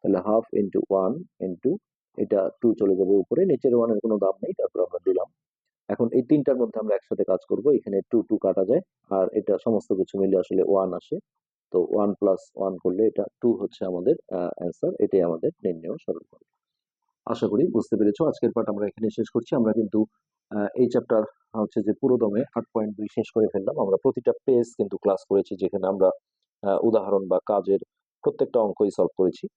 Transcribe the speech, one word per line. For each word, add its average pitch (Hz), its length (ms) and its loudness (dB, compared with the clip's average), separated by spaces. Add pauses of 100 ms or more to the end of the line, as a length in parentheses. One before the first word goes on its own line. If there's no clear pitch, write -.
তাহলে 95 180 -2
half 107 280 -2 (140)
into 101 200 -2 (240)
one 101 100 0 (320)
into 95 240 -4 (480)
এটা 101 220 0 (200)
টু 120 140 2
চলে 101 220 2
যাবে 95 200 2
উপরে, 120 300 0
নিচের 131 280 2
ওয়ানের 117 260 2
কোনো 110 180 0
দাম 95 240 0
নেই, 190 100 -8
তারপর - 280 -6
আমরা 87 240 -2
দিলাম। 92 240 0 (600)
এখন - 240 -2
এই 127 100 2
তিনটার 139 340 2
মধ্যে 117 240 -2
আমরা 107 160 -2
একসাথে - 280 -4
কাজ 92 240 0
করব, 101 160 -4 (140)
এখানে 101 180 -2 (140)
টু, 117 80 4 (100)
টু 110 80 0
কাটা 95 280 2
যায়, 135 180 2 (280)
আর 95 220 2
এটা 101 220 0 (100)
সমস্ত 110 280 0
কিছু 95 260 -2
মিলে 95 200 2
আসলে 92 240 0
ওয়ান 95 320 2
আসে, 87 220 -10 (560)
তো 92 60 2 (120)
ওয়ান 104 240 2
প্লাস 95 260 2 (140)
ওয়ান 95 240 -4
করলে 92 280 0
এটা 104 180 -2 (160)
টু 123 80 2 (120)
হচ্ছে - 240 -8
আমাদের, 92 320 0 (160)
আহ, 90 240 -4
অ্যান্সার, 110 420 -6
এটাই - 240 2
আমাদের 85 280 0 (140)
নির্ণেয় 85 320 -6 (100)
সরলকরণ। - 420 -10 (800)
আশা 113 220 -2
করি 107 160 2 (120)
বুঝতে - 200 -2
পেরেছো। 104 300 2
আজকের 123 280 -2
পাঠ 113 140 -2
আমরা 101 180 -4
এখানে 110 240 -4
শেষ 110 240 -4
করছি। 120 200 -2
আমরা 110 180 2
কিন্তু, 107 260 0 (520)
আহ, 104 240 -4
এই 123 140 4
চ্যাপ্টার 117 340 0 (380)
হচ্ছে 107 220 -2
যে 101 180 0
পুরোদমে 120 420 2 (120)
আট 117 180 -4
পয়েন্ট 110 240 -4
দুই 107 200 -8
শেষ 113 140 -4
করে 110 220 2
ফেললাম। 104 280 -4
আমরা 98 220 2
প্রতিটা 127 300 0 (140)
পেজ 120 200 2 (100)
কিন্তু 101 200 -4
ক্লাস 95 320 0
করেছি, 98 280 0
যেখানে 95 300 -4
আমরা, 95 220 2 (540)
আহ, 98 160 0 (100)
উদাহরণ 101 400 0
বা 90 180 2
কাজের 98 340 0 (420)
প্রত্যেকটা - 380 0
অঙ্কই 104 300 0
সলভ 90 260 0
করেছি। 92 280 0 (120)